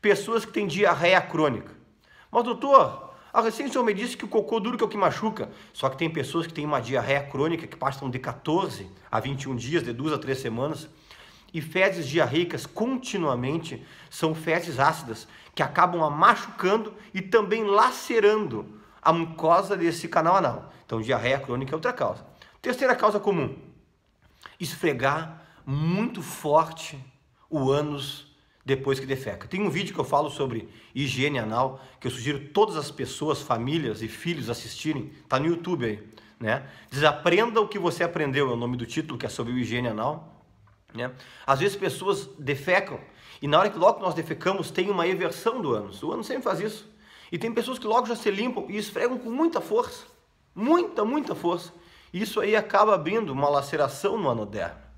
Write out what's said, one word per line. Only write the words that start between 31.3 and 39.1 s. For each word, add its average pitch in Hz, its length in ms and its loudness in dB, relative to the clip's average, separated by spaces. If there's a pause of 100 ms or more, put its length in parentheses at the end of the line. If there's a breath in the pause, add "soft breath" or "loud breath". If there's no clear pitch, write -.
anal, 120 420 -2 (180 loud breath)
que - 80 -8
eu 120 40 0
sugiro 139 400 -6
todas 196 260 2
as 139 140 -6
pessoas, 143 500 -4
famílias 120 640 -2
e 110 60 -6
filhos 143 420 -6
assistirem. 127 600 -6 (160 loud breath)
Tá 131 140 0
no 156 60 0
YouTube 170 400 -2
aí, 104 200 -6 (320 loud breath)
né? 117 300 -2 (220 loud breath)
Desaprenda 175 720 4
o 202 40 2
que 208 120 -8
você 175 260 0
aprendeu, 143 460 0
é - 20 0
o 117 40 0
nome 120 200 -2
do 123 80 -4
título, 151 340 -6